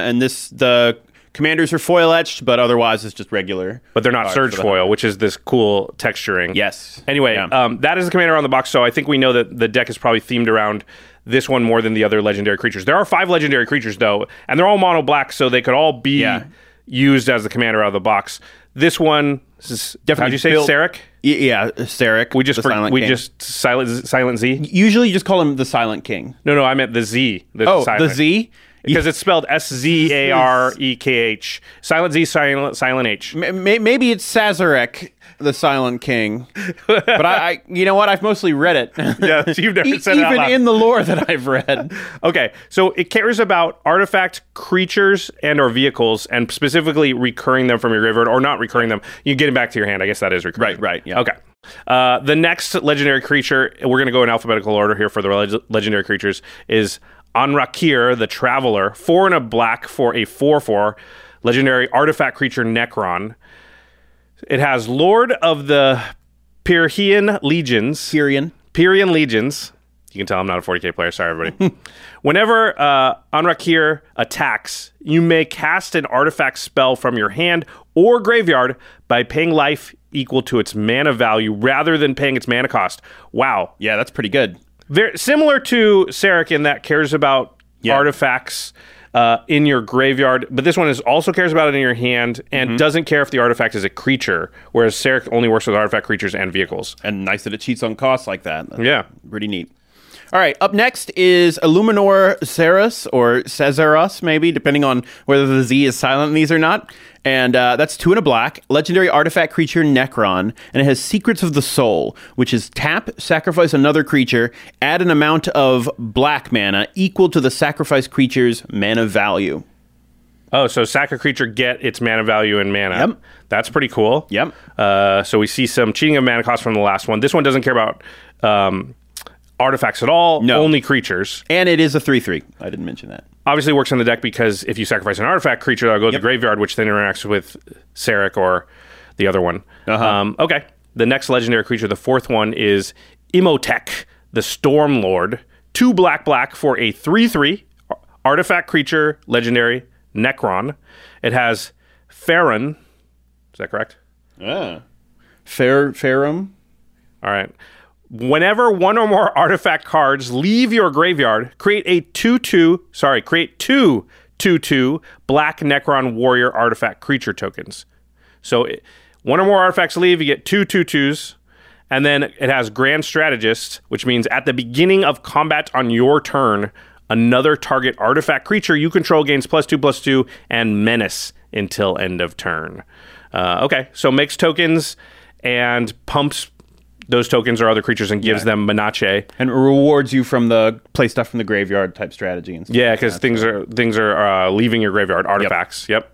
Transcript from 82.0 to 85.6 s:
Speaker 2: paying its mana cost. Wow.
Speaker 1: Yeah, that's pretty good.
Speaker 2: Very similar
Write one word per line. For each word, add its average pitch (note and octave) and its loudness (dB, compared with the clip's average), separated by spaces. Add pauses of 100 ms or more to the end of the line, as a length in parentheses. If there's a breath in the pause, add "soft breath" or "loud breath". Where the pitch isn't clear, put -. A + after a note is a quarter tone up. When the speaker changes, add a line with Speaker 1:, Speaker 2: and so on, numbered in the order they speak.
Speaker 2:
paying C3+ -2
its A#2 -6
mana B2 -2
cost. F#2+ -4 (300 loud breath)
Wow. G#2+ -2
Speaker 1:
Yeah, G#2+ -2
that's A#2+ -4
pretty G#2+ -6
good. G#2+ 0 (320)
Speaker 2:
Very E3+ 0
similar D4 2